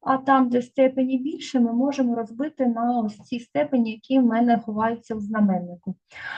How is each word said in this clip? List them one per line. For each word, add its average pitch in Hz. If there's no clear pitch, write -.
А 269
там, 262
де 247
степені 262
більше, 262
ми 233
можемо 254
розбити 233
на 240
ось 214
ці -
степені, 269
які 262
в 254
мене 233
ховаються 226
в 214
знаменнику. 190